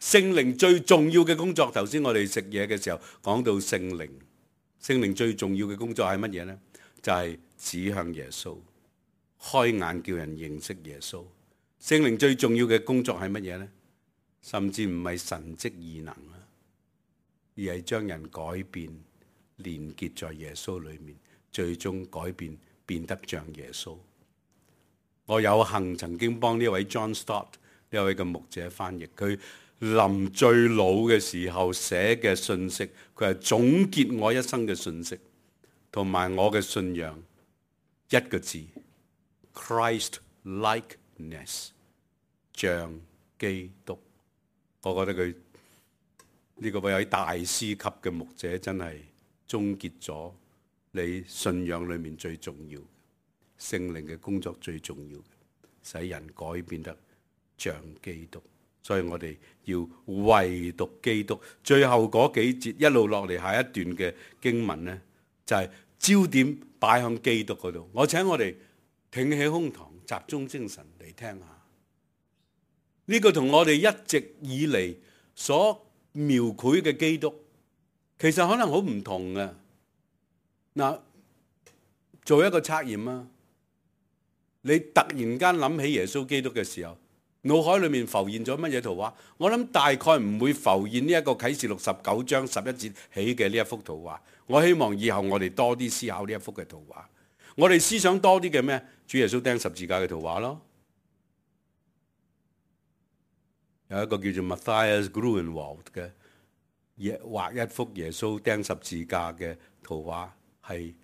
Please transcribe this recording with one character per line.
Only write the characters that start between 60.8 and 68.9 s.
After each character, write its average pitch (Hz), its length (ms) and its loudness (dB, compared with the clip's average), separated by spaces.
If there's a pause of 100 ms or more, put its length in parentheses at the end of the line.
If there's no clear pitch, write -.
基 110 200 0
督。 101 160 -6 (240)
最 139 240 6
後 117 220 4
嗰 120 260 6
幾 123 200 2 (180)
節 - 60 -12
一 151 80 4
路 123 200 6
落 101 220 -2
嚟， 90 100 -4
下 98 220 -2
一 - 20 0
段 90 340 -6
嘅 90 180 -4 (260)
經 117 260 0
文 82 180 -6
呢， 92 180 -10 (420)
就 - 100 0
係 95 160 0 (280)
焦 196 280 6
點 135 320 4 (200)
擺 113 220 6
向 117 220 -4
基 113 220 2
督 104 100 -8
嗰 90 160 -8
度。 85 220 -14
我 127 140 4
請 165 200 0
我 165 120 2
哋 95 160 0 (560)